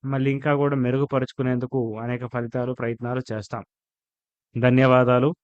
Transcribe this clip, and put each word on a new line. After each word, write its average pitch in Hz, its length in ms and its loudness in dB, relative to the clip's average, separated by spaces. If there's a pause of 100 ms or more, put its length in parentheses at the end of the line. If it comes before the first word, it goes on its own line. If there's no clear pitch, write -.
మళ్ళీ 135 260 -2
ఇంకా 139 240 -2
కూడా 143 220 0
మెరుగుపరుచుకునేందుకు 127 1040 -2 (180)
అనేక 120 280 -6
ఫలితాలు, 120 460 -6
ప్రయత్నాలు 120 520 -6
చేస్తాం. 107 380 -10 (920)
ధన్యవాదాలు. 127 760 4 (140)